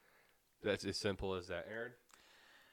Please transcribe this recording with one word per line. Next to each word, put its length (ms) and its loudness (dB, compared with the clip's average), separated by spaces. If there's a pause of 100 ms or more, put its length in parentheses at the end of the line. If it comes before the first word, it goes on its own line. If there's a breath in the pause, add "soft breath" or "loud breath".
(640)
That's 220 4
as 120 0
simple 380 2
as 120 -4
that. 240 -2
Aaron? 200 -6 (800 soft breath)